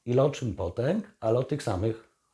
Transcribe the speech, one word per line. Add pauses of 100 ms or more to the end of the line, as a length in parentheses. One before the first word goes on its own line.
iloczyn
potęg,
ale
o
tych
samych (260)